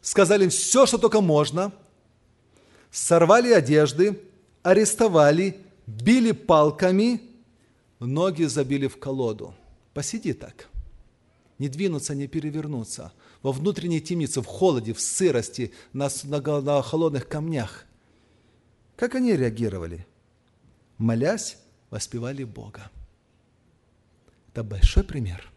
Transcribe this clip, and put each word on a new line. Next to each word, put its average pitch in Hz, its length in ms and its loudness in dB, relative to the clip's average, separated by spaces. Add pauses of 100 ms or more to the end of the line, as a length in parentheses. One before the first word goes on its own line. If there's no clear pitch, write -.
сказали 202 420 4
им 180 60 4
все, - 360 4
что 240 120 0
только 214 240 2
можно, 160 500 0 (1200)
сорвали 196 600 4
одежды, 151 720 4 (400)
арестовали, 185 960 4 (300)
били 208 460 4
палками, 180 880 2 (760)
ноги 156 440 -2
забили 139 440 -2
в 127 100 -8
колоду. 117 580 -6 (380)
Посиди 151 400 -6
так. - 340 -16 (920)
Не 139 120 -6
двинуться, 151 440 -6
не 139 140 -8
перевернуться. 147 840 -8 (300)
Во 135 100 -4
внутренней 165 500 -4
темнице, 156 400 -4
в 107 40 -10
холоде, 123 480 0
в - 60 -10
сырости, 127 720 -2 (220)
на 139 160 -4
с-, - 160 -10
на 143 160 -4
го-, 147 200 -2
на 143 200 0
холодных 156 460 -2
камнях. 151 580 -6 (1120)
Как 240 180 -4
они 247 200 0
реагировали? 101 680 -4 (920)
Молясь, 117 600 -2 (320)
воспевали 120 540 -10
Бога. 104 480 -18 (1600)
Это 117 100 -8
большой 104 400 4
пример. 101 540 -8